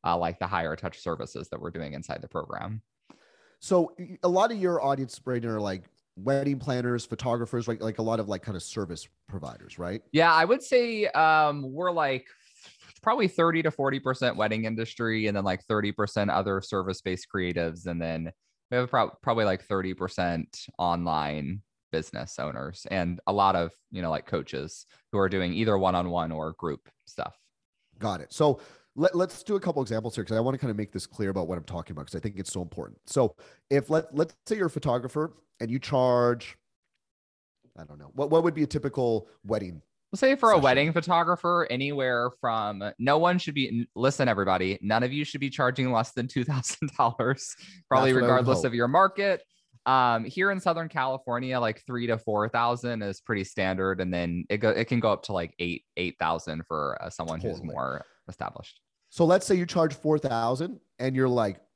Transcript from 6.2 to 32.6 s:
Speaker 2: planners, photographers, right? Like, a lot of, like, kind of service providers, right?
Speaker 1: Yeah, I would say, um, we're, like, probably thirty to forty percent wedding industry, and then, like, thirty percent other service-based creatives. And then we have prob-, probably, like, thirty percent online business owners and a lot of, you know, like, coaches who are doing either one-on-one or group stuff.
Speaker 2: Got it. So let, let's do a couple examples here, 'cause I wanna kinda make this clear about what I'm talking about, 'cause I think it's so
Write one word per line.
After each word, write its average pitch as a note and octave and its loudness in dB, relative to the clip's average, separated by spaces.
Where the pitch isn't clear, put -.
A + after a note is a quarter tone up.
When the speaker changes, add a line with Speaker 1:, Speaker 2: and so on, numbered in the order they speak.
Speaker 2:
planners, B2 -2
photographers, A#2 -4
right? A#2 -4
Like, G#2+ -4
a A2+ -2
lot A2 0
of, G#2 -4
like, F#2+ -4
kind G2+ -8
of E2 -10
service F2 -8
providers, C#2+ -14
right? F2+ -6
Speaker 1:
Yeah, E3 6
I D#3+ 6
would B3+ 2
say, A#3 2
um, D3+ 2
we're, F3 -2
like, C#3+ -2
probably A3 2
thirty E3 2
to D#3 2
forty C3+ -2
percent B2+ 0
wedding G#2+ 0
industry, A2 -2
and G2+ 0
then, G2 -2
like, F#2 -2
thirty G#2 0
percent G2+ 0
other F#2+ 0
service-based F#2 -6
creatives. F2 -4
And E2+ -6
then E2 -6
we B2 -2
have B2 -2
prob-, A2+ 0
probably, A2+ 2
like, F#2+ 0
thirty F#2 -2
percent F2 -4
online E2 -2
business - -6
owners C#2 -8
and F2 -2
a F#2+ 0
lot G2 4
of, E2+ 0
you F#2 -8
know, E2 -2
like, D2+ -4
coaches C#2+ -6
who G#2 0
are F#2+ 4
doing F2+ 0
either G#2+ 2
one-on-one F2 0
or D#2 -6
group D#2 -8
stuff. - -10
Speaker 2:
Got G2 -4
it. - -16
So D3 2
let, E3+ 2
let's F#3 -2
do G#3+ -2
a F#3+ 0
couple E3+ -2
examples A2 -4
here, G#2+ -6
'cause A2 -2
I A2+ 2
wanna C3 0
kinda A#2+ -2
make G#2 -6
this - -8
clear G2+ -4
about F#2 -2
what F2+ -4
I'm D#2+ -10
talking F2 -10
about, D2 -10
'cause - -12
I D#2+ -6
think G2+ -8
it's - -10
so F#2 -6